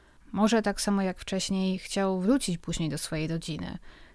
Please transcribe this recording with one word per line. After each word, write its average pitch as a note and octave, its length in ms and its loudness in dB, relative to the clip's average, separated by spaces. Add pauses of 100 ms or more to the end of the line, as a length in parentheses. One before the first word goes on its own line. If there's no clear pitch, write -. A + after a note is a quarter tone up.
(320)
Może G#3+ 300 4
tak G3+ 200 -2
samo G3+ 200 2
jak F#3 180 -2
wcześniej F#3+ 600 0
chciał F#3+ 400 0
wrócić F#3+ 380 2
później E3 320 -2
do C#3+ 80 -2
swojej D#3 300 -4
rodziny. E3 500 -4 (380)